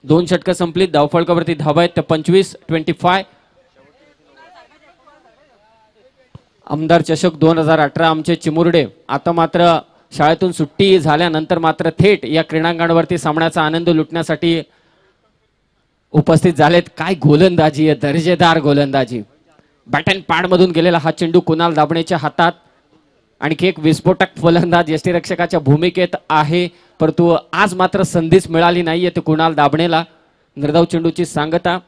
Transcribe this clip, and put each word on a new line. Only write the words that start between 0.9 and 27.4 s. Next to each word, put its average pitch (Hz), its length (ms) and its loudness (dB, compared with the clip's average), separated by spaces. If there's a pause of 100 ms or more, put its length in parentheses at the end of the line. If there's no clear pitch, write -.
धावा 151 280 0
आहेत 170 140 2
त्या 165 80 -2
पंचवीस, 175 520 0 (120)
ट्वेंटी 160 260 -4
फाय. 180 300 -2 (3500)
आमदार 160 340 0
चषक 160 340 -2
दोन 160 220 2
हजार 160 220 0
अठरा 156 300 -2
आमचे 160 260 -2
चिमुरडे 165 500 0 (220)
आता 143 240 -4
मात्र 170 440 2 (380)
शाळेतून 170 380 0
सुट्टी 185 480 0
झाल्यानंतर 156 580 0
मात्र 165 320 -2
थेट 185 360 0
या 156 180 -2
क्रीडांगणावरती 165 760 -2
सामन्याचा 160 440 -2
आनंद 165 280 -2
लुटण्यासाठी 165 720 -2 (1500)
उपस्थित 160 400 2
झालेत. 156 300 2 (140)
काय 170 160 -4
गोलंदाजी 156 760 2
आहे, 139 120 0
दर्जेदार 165 580 2
गोलंदाजी. 135 640 0 (680)
बॅट 160 220 -2
अँड 190 180 -2
पॅडमधून 180 440 2
गेलेला 170 260 2
हा 156 140 0
चेंडू 170 280 0
कुणाल 165 340 0
दाबणेच्या 165 440 0
हातात. 156 340 0 (880)
आणखी 160 260 -2
एक 185 120 -4
विस्फोटक 160 580 0
फलंदाज 170 540 2
यष्टीरक्षकाच्या 175 680 -2
भूमिकेत 175 560 0 (140)
आहे, 156 380 0 (320)
परंतु 165 360 2 (180)